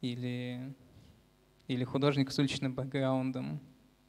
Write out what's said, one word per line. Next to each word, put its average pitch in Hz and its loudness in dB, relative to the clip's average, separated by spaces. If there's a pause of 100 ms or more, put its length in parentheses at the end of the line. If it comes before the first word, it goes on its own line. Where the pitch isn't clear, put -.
или, 123 -4 (960)
или 127 2
художник 135 4
с - -2
уличным 135 0
бэкграундом, 135 0 (500)